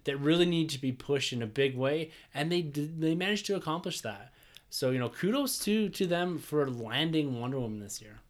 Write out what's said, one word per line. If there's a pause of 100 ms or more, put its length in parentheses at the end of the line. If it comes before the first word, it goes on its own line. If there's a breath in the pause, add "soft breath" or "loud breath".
that
really
need
to
be
pushed
in
a
big
way. (240 loud breath)
And
they
d-,
they
managed
to
accomplish
that. (380 soft breath)
So,
you
know,
kudos
to,
to
them
for
landing
Wonder
Woman
this
year. (120)